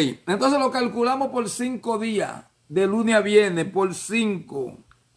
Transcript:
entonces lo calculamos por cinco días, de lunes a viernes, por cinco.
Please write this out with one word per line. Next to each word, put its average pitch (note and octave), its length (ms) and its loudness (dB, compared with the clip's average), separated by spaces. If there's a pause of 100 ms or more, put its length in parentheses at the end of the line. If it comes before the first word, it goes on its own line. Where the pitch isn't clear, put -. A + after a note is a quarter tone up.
(260)
entonces B3+ 320 2
lo C4 140 0
calculamos B3+ 560 0
por A#3 200 -4
cinco A#3 520 -4
días, G#3+ 460 -4 (220)
de F#3 200 2
lunes A3 260 2
a G#3+ 60 6
viernes, G3 460 4
por F#3+ 280 0
cinco. F3 840 -4 (400)